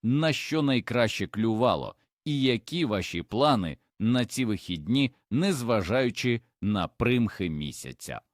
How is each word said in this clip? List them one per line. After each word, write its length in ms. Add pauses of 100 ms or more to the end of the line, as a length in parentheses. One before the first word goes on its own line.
на 300
що 280
найкраще 640
клювало, 680 (300)
і 160
які 440
ваші 360
плани 560 (220)
на 260
ці 200
вихідні, 640 (200)
незважаючи 1080 (200)
на 260
примхи 640
місяця. 720 (120)